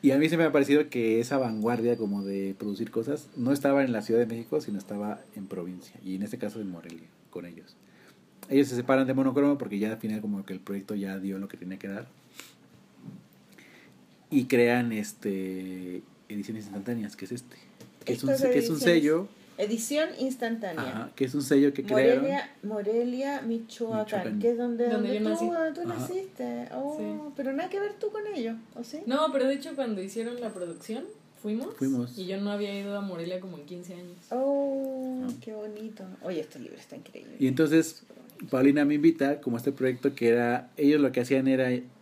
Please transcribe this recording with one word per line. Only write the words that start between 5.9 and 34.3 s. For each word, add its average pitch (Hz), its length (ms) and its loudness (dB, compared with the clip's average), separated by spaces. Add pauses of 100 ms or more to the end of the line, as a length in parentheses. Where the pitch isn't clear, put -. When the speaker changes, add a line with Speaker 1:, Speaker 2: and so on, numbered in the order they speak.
Speaker 1:
y 95 120 -6
en 95 80 -4
este 101 140 -8
caso 107 240 -8
en 98 80 -6
Morelia, 85 380 -14 (220)
con 87 160 -12
ellos. 82 300 -18 (760)
Ellos 135 200 6
se 123 80 -4
separan 131 280 4
de 131 80 0
Monocromo 139 440 4
porque 104 220 -4
ya 107 120 0
al 110 60 -6
final 107 240 -4
como 104 240 -4
que - 80 -10
el 92 80 -10
proyecto 98 340 -8
ya 98 240 -6
dio 95 200 -4
lo 98 100 -8
que - 80 -14
tenía 95 200 -10
que 101 120 -10
dar. 110 180 -10 (2250)
Y 131 160 2
crean, 120 480 4
este, 92 1080 -6 (260)
Ediciones 104 360 -8
Instantáneas, 101 500 -6
que - 100 -12
es - 80 -10
este. - 240 -12 (480)
Que - 80 0
es - 100 -4
un, 269 80 0
Speaker 2:
Estas 262 200 4
Speaker 1:
que 247 80 6
es 233 100 0
un 165 80 0
Speaker 2:
ediciones. 254 60 -2 (200)
Speaker 1:
sello 160 240 2 (300)
Speaker 2:
Edición 233 520 0 (100)
instantánea. 226 640 -4
Speaker 1:
Ajá, 127 340 -6
que 135 100 0
es 127 100 -6
un 143 80 0
sello 139 300 6
que 139 100 -6
crearon. 180 400 6
Speaker 2:
Morelia, 277 260 -2 (140)
Morelia, 240 800 -2
Michoacán, 226 640 -4
Speaker 1:
Michoacán. 208 340 -2
Speaker 2:
que 226 120 2
es 233 60 0
donde, 240 320 0
Speaker 3:
Donde 208 300 0
Speaker 2:
donde - 0 -
Speaker 3:
yo 214 40 0
Speaker 2:
tú, 262 60 0
Speaker 3:
nací. 330 160 0
Speaker 2:
donde 330 360 -2
tú 349 100 -4
Speaker 1:
Ajá. 339 80 -6
Speaker 2:
naciste. 254 720 -6
Oh, 277 240 -6
Speaker 3:
Sí. 294 380 -8
Speaker 2:
pero 269 180 -4
nada 339 160 -4
que 392 100 -4
ver 415 200 -4
tú 415 120 -2
con 427 120 -6 (120)
ellos, 226 200 -4 (200)
¿o 240 80 -10
sí? 294 220 -10
Speaker 3:
No, 294 260 2
pero 262 160 2
de 277 80 2
hecho 277 200 -10
cuando 226 260 -2
hicieron 226 400 -6
la 226 100 -6
producción, 180 520 -8 (380)
fuimos. 233 340 -4
Speaker 1:
Fuimos. 269 420 -2
Speaker 3:
Y 185 80 -8
yo 190 160 -6
no 202 100 -2
había 202 280 -4
ido 202 180 -6
a 202 40 -4
Morelia 180 380 -6
como 185 180 -12
en 143 80 -16
quince 180 280 -14
años. 175 240 -16 (140)